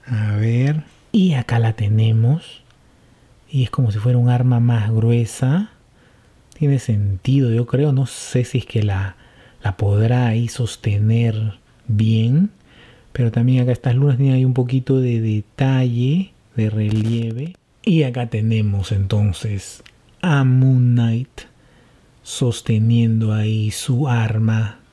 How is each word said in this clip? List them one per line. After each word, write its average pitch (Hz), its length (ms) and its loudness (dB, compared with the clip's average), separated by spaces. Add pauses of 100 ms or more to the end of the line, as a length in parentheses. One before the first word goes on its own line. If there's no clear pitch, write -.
A 107 300 -2
ver. 123 480 0 (300)
Y 185 220 2
acá 120 220 -2
la 113 140 2
tenemos. 113 920 0 (840)
Y 135 140 -2
es 113 60 -4
como 120 220 0
si 104 80 -4
fuera 123 180 0
un 120 100 2
arma 123 320 2
más 117 320 2
gruesa. 120 760 0 (840)
Tiene 143 260 0
sentido, 117 720 0
yo 117 140 0
creo. 139 280 0
No 131 120 2
sé - 380 -4
si - 140 -4
es 110 80 -4
que 110 180 -2
la, 98 320 -4 (480)
la 98 140 -4
podrá 113 500 2
ahí 117 220 -2
sostener 110 1040 -2 (340)
bien. 113 640 2 (640)
Pero 120 180 0
también 123 320 2
acá 123 80 0
estas 120 240 0
lunas 135 220 2
tienen 135 180 2
ahí 131 100 2
un 127 80 2
poquito 131 460 0
de 120 220 0
detalle, 127 1120 0 (240)
de 110 120 0
relieve. 113 840 -2 (280)
Y 160 200 2
acá 123 240 -4
tenemos 107 640 -2
entonces 101 880 -2 (400)
a 143 220 2
Moon 127 500 4
Knight 117 480 -2 (840)
sosteniendo 113 1080 0
ahí 107 380 0
su 123 360 -2
arma 110 720 0 (140)